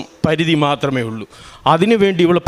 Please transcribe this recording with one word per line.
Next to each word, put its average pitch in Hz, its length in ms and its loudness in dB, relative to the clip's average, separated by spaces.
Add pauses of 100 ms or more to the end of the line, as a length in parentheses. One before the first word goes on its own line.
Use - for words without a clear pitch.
(260)
പരിധി 160 280 0 (120)
മാത്രമേ 139 360 -2
ഉള്ളൂ. 113 240 -10 (400)
അതിനുവേണ്ടി 190 600 2
ഇവൾ 175 220 2